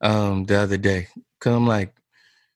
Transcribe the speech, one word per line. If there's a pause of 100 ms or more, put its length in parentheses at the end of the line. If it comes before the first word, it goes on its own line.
um,
the
other
day. (320)
'Cause
I'm
like, (640)